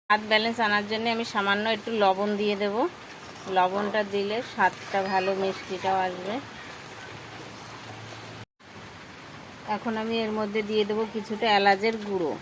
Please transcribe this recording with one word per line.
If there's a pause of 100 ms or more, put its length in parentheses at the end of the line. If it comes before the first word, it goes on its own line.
স্বাদ
ব্যালেন্স
আনার
জন্য
আমি
সামান্য
একটু (100)
লবণ
দিয়ে
দেব, (760)
লবণটা
দিলে (120)
স্বাদটা
ভালো,
মিষ্টিটাও
আসবে। (3250)
এখন
আমি
এর
মধ্যে
দিয়ে
দেব (120)
কিছুটা (100)
এলাচের
গুঁড়ো (100)